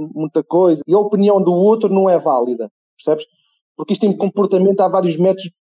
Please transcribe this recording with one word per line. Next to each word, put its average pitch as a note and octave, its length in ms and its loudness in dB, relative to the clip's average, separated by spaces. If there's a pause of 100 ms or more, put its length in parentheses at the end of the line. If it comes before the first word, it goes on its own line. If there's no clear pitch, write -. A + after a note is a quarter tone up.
(140)
muita D#3 300 -4
coisa. E3 420 0
E D#3+ 80 -2
a G#3 60 4
opinião G3+ 420 2
do F3 120 0
outro G#3 380 2
não F#3+ 180 2
é E3+ 100 2
válida, B2 500 -2 (260)
percebes? D3+ 300 -4 (500)
Porque F3 180 -8
isto - 120 -2
em G3+ 100 0
comportamento G3 680 0
há F#3 60 2
vários F3 300 -2
métodos, F#3+ 320 0 (280)